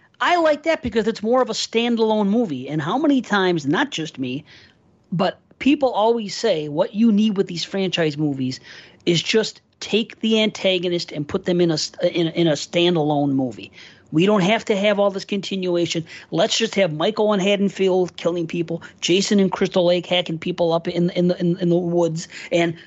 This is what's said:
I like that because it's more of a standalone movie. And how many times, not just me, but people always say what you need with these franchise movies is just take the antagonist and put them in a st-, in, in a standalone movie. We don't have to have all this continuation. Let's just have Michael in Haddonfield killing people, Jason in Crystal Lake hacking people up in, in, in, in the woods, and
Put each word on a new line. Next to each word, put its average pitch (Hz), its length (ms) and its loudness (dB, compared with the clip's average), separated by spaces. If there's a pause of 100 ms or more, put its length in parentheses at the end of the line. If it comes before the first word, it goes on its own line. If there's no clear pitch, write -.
(200)
I 320 160 2
like 311 280 2
that 320 180 0
because 226 240 -2
it's 226 160 -4
more 247 200 2
of 220 80 0
a 214 40 -4
standalone 220 760 0
movie. 175 400 0
And 156 120 -2
how 180 180 -2
many 285 240 4
times, 180 440 0
not 208 240 0
just - 280 -8
me, 131 260 -6 (680)
but 180 280 -2 (200)
people 277 320 2
always 214 440 0
say 160 340 -2
what 165 260 -2
you 220 180 4
need 208 240 2
with 190 100 2
these 170 180 -6
franchise 175 520 -2
movies 135 440 -2 (460)
is 170 160 2
just - 380 -2 (200)
take - 400 -4
the 220 220 2
antagonist 180 720 -2
and 147 140 -6
put 190 180 -6
them 175 160 0
in 175 100 4
a 151 80 0
st-, - 340 -2
in, 165 160 0
in 165 180 0
a 156 60 4
standalone 151 800 0
movie. 120 400 -4 (400)
We 160 140 4
don't 208 160 4
have 208 240 0
to 214 100 2
have 202 240 2
all 202 100 4
this 190 140 -8
continuation. 175 800 -2 (260)
Let's 185 280 0
just 220 160 -2
have 185 180 0
Michael 214 400 0
in 202 80 2
Haddonfield 190 800 0
killing 170 280 -2
people, 165 360 -6 (180)
Jason 196 400 2
in 190 80 4
Crystal 185 380 0
Lake 180 180 2
hacking 170 340 -2
people 170 360 0
up 170 120 -2
in, 175 240 0
in, 180 220 2
in, 175 260 0
in 175 120 0
the 170 80 4
woods, 170 500 -2 (240)
and 170 240 0 (100)